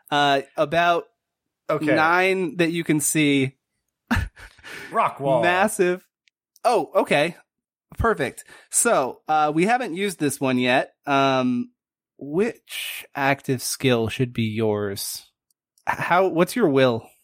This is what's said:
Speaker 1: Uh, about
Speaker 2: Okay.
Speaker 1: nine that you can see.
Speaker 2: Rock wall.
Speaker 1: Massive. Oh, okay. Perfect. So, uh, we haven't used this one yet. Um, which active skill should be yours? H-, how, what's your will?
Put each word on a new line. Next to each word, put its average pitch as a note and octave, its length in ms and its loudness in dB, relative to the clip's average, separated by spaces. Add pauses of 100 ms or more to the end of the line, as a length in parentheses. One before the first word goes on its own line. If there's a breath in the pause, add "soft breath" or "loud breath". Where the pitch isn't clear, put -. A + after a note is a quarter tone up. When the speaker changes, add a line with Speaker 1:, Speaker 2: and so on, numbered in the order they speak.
Speaker 1:
Uh, C#3+ 320 2 (160)
about E3 480 0 (640)
Speaker 2:
Okay. D3+ 240 0
Speaker 1:
nine F3+ 640 2
that E3+ 140 2
you E3+ 120 -4
can D#3 160 0
see. C#3+ 560 2 (1400 loud breath)
Speaker 2:
Rock G3+ 280 -2
wall. C3+ 220 2
Speaker 1:
Massive. F3+ 640 0 (580)
Oh, G#3+ 320 2
okay. F3 400 0 (600)
Perfect. E3+ 460 -2 (260 loud breath)
So, E3+ 580 0
uh, D3+ 260 2
we E3 120 2
haven't A3+ 300 -2
used F#3+ 240 -4
this C#3+ 200 -2
one C3 180 0
yet. B2 360 0 (120)
Um, C3 680 0 (460)
which - 880 -6 (100)
active C3+ 460 0
skill A#2 480 0
should B2 240 -4
be A#2+ 100 -2
yours? G#2+ 840 -4 (600)
H-, - 80 -8
how, F3+ 300 2
what's F3 280 0
your A3+ 140 2
will? C3 380 2 (160)